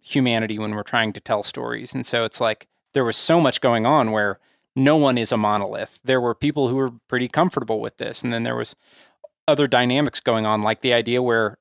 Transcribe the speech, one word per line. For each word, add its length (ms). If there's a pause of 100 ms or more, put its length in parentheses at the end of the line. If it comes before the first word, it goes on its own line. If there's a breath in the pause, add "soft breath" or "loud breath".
humanity 560
when 160
we're 80
trying 320
to 60
tell 220
stories. 520
And 100
so 200
it's 180
like, 260 (240)
there 120
was 120
so 240
much 220
going 240
on 260
where 260 (360)
no 220
one 200
is 160
a 60
monolith. 640
There 160
were 140
people 340
who 80
were 160 (160)
pretty 200
comfortable 520
with 160
this, 260
and 100
then 100
there 140
was 200 (720 soft breath)
other 180
dynamics 540
going 240
on, 160
like 220
the 100
idea 300
where, 380